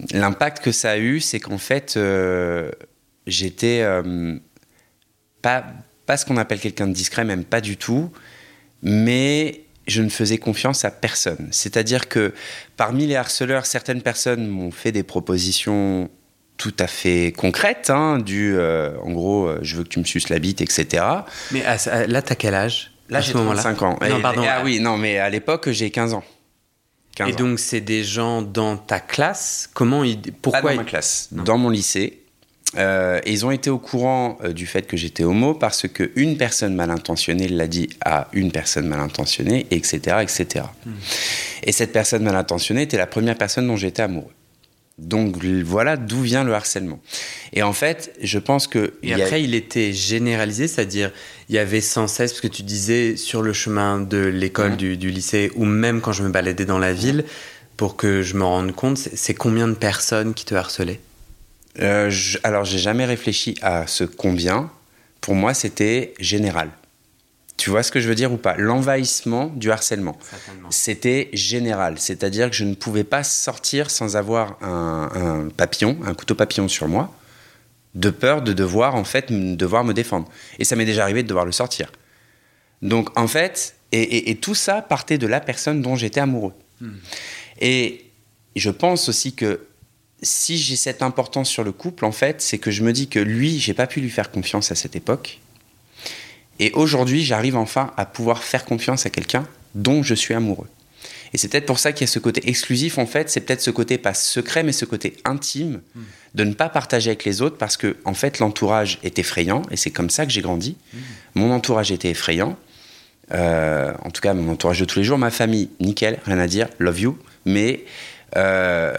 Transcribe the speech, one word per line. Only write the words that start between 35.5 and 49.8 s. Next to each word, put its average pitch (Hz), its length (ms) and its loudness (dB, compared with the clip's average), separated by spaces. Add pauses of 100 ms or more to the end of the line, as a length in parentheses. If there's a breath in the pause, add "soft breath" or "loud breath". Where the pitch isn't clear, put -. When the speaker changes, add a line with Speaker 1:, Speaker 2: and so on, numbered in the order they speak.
Speaker 1:
parce 113 320 0
que - 300 -2
une 151 200 2
personne 110 380 0
mal 87 160 0
intentionnée 85 580 0
l'a 82 200 0
dit 85 200 -2 (120)
à 76 320 0
une 95 180 2
personne 78 380 -2
mal 76 120 -2
intentionnée, 98 720 0
et 82 140 2
cetera, 87 400 2
et 90 40 -2
cetera. - 460 -4 (100)
Speaker 2:
Hmm. 113 80 -10 (680 loud breath)
Speaker 1:
Et 107 100 2
cette - 200 0
personne 107 320 2
mal 101 100 4
intentionnée 95 480 0
était 147 160 0
la 92 80 2
première 113 300 0
personne 120 320 0
dont 113 80 0
j'étais 95 260 -2
amoureux. 90 300 -4 (640)
Donc, 90 460 0
l-, 92 180 2
voilà 110 340 2
d'où 120 260 -4
vient 127 200 2
le 120 120 2
harcèlement. 95 460 -4 (520 loud breath)
Et 104 100 2
en 104 100 2
fait, 165 500 -2
je 101 160 -2
pense 139 280 2
que - 120 -2
Speaker 2:
Et 104 160 0 (100)
Speaker 1:
il 127 60 -4
y - 40 0
a 95 100 2
Speaker 2:
après, 156 180 2
il 123 120 0
était 110 380 0